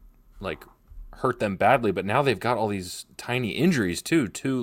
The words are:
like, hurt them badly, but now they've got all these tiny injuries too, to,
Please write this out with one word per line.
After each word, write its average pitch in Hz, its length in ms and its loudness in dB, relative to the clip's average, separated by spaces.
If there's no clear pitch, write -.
like, 87 260 -8
hurt - 260 -2
them 101 160 0
badly, 113 360 4
but 92 140 -2
now 117 160 2
they've 120 160 0
got 120 180 0
all 107 120 -2
these 95 360 -8
tiny 120 340 -4
injuries 113 500 2
too, 151 280 0
to, 131 340 -4